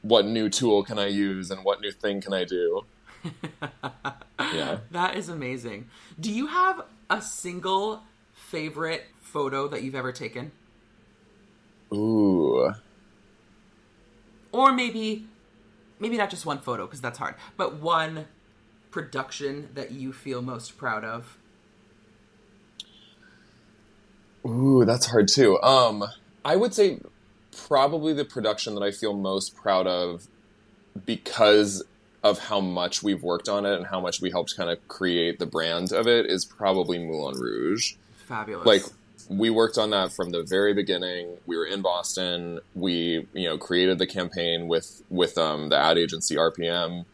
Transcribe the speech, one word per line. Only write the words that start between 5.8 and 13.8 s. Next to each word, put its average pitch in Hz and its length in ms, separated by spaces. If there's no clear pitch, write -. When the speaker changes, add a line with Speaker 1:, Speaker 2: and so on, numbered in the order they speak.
Speaker 2:
Do 208 140
you 247 140
have 359 360
a 208 100
single 190 840
favorite 156 720
photo 139 480
that 143 140
you've 131 120
ever 127 180
taken? 127 400
Speaker 1:
Ooh. 95 800